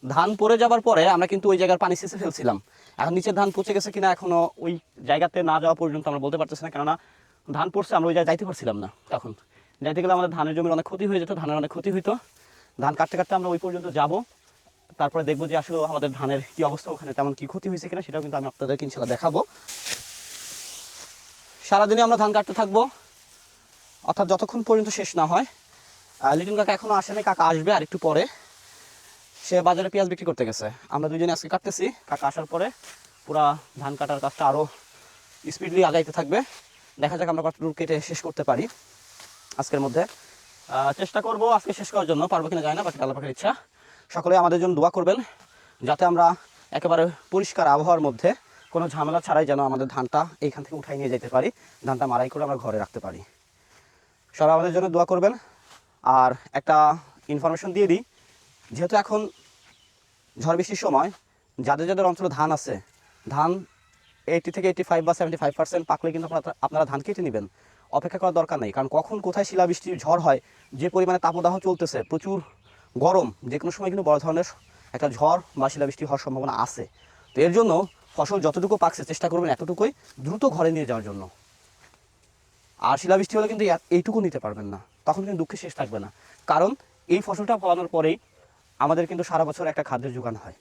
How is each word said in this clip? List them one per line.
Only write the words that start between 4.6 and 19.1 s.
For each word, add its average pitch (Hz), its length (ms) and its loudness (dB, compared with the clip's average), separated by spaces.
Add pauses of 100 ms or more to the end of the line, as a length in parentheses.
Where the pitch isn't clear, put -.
ওই 170 60 -2 (380)
জায়গাতে 160 300 2 (100)
না 156 140 4
যাওয়া 165 180 6
পর্যন্ত 151 280 -2
আমরা 143 160 -2
বলতে 143 160 -2
পারতেছি 151 240 -6
না, 165 100 -8
কেননা 151 200 0 (640)
ধান 170 160 0
পড়ছে, 196 240 -2
আমরা 165 120 2
ওই 165 60 2
জায়গায় 165 160 2
যাইতে 170 180 0
পারছিলাম 117 340 -6
না। 95 60 -10 (240)
তখন 117 180 -6 (520)
যাইতে 156 200 -2
গেলে 185 140 4
আমাদের 180 200 0
ধানের 151 200 -2
জমির 170 180 0
অনেক 160 140 -2
ক্ষতি 196 200 -6
হয়ে 196 120 0
যেত, 170 100 -6 (100)
ধানের 151 200 -2
অনেক 151 140 -4
ক্ষতি - 200 -6
হইতো। 190 180 0 (720)
ধান 143 160 0
কাটতে 160 200 0
কাটতে 180 200 0
আমরা 180 140 -4
ওই 170 100 -2
পর্যন্ত 180 240 -6 (120)
যাব, 147 120 2 (880)
তারপরে 156 300 0
দেখবো 151 220 -2
যে 165 100 -2
আসলে 165 160 -6 (140)
আমাদের 147 260 -2
ধানের 135 240 -2 (140)
কি 160 140 -4
অবস্থা, 147 260 -10
ওখানে 143 220 -12
তেমন 143 220 0
কি 139 120 -10
ক্ষতি 190 200 -8
হয়েছে 175 180 -8
কিনা, 180 160 -6
সেটাও 156 200 -6
কিন্তু 147 140 -6
আমি 135 120 -6
আপনাদেরকে 135 360 -4
ইনশাল্লাহ 120 280 -6